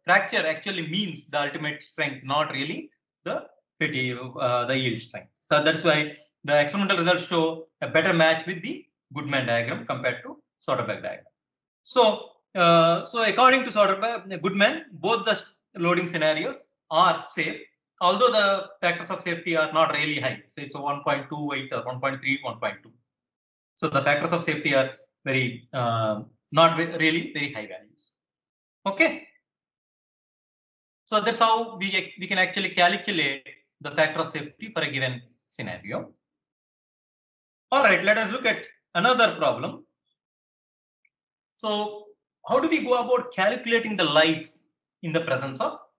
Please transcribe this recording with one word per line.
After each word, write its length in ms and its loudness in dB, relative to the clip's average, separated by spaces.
fracture 420 2
actually 420 -4
means 400 -6
the 120 -4
ultimate 420 -6
strength, 420 -8
not 280 0
really 380 -6
the 220 -6
fatigue, 380 -2
uh, 280 2
the 100 0
yield 240 -2
strength. 380 -14
So 260 2
that's 180 2
why 320 2
the 160 4
experimental 380 0
results 280 2
show 400 0
a 80 -6
better 240 2
match 340 4
with 160 -8
the 240 -10
Goodman 340 -4
diagram 400 -2
compared 360 -6
to 180 -16
Soderberg 420 -4
diagram. 220 -12
So, 480 2
uh, 500 6
so 200 -2
according 400 6
to 60 -8
Soderberg, 720 0
Goodman, 500 2
both 320 -2
the 180 0
loading 300 0
scenarios 640 -2
are 380 4
safe, 320 -6
although 320 4
the 380 2
factors 300 -2
of 100 -8
safety 360 -4
are 160 0
not 200 2
really 260 -2
high. 300 -6
So 140 -16
it's 120 -12
a 60 -10
one 240 -6
point 260 -2
two 240 -6
eight 180 -8
or 120 -6
one 160 -8
point 200 -4
three, 220 -2
one 160 -8
point 240 -6
two. 100 -20
So 120 -2
the 140 0
factors 300 0
of 100 0
safety 320 -2
are 160 4
very, 480 -4
uh, 500 -2
not 260 4
ve-, 220 -4
really 340 0
very 200 -6
high 140 -10
values. 460 -20
Okay. 420 -2
So 160 0
that's 180 0
how 380 2
we, 420 -4
we 80 -8
can 120 -2
actually 320 0
calculate 760 0
the 120 -10
factor 280 2
of 80 -2
safety 460 -10
for 80 -2
a 80 -2
given 320 -4
scenario. 600 -10
All 120 6
right, 200 6
let 140 4
us 140 0
look 140 -4
at 200 -2
another 420 4
problem. 480 -2
So 500 -4
how 120 4
do 80 0
we 160 0
go 160 2
about 320 0
calculating 640 0
the 80 2
life 460 2
in 100 -6
the 100 0
presence 380 -4
of 180 -4